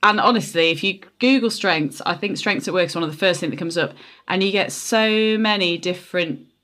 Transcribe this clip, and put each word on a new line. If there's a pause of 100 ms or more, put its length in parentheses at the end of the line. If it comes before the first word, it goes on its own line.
And
honestly,
if
you (220)
Google
strengths,
I
think
strengths
at
work
is
one
of
the
first
things
that
comes
up. (340)
And
you
get
so
many
different (240)